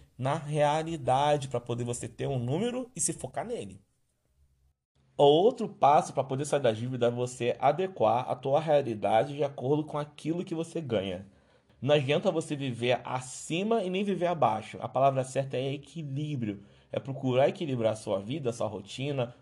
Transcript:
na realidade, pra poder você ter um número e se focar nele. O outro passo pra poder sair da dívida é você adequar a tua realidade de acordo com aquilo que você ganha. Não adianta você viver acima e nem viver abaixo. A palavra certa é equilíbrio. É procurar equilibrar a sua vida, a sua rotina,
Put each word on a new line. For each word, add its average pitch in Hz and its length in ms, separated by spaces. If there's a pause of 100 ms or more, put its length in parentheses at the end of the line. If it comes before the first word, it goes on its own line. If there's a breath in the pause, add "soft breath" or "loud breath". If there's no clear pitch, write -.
(160 loud breath)
na 135 180
realidade, 147 1120
pra 123 100
poder 123 260
você 120 220
ter 127 220
um 135 100
número 226 560
e 156 60
se 156 120
focar 135 340
nele. 113 340 (1400)
O 143 40
outro 190 440
passo 147 460
pra 139 100
poder 135 220
sair 143 160
da 120 120
dívida 120 340
é 120 40
você 120 480
adequar 135 720
a 127 80
tua 135 240
realidade 123 760
de 147 80
acordo 139 400
com 156 140
aquilo 147 480
que - 100
você 165 240
ganha. 98 480 (540 soft breath)
Não 139 140
adianta 151 360
você 160 240
viver 123 480
acima 185 800
e 185 60
nem 185 160
viver 180 220
abaixo. 117 540
A 110 80
palavra 131 360
certa 135 320
é 131 160
equilíbrio. 139 880 (300 loud breath)
É 113 80
procurar 131 480
equilibrar 127 440
a 107 40
sua 98 240
vida, 120 300
a - 20
sua 107 140
rotina, 123 760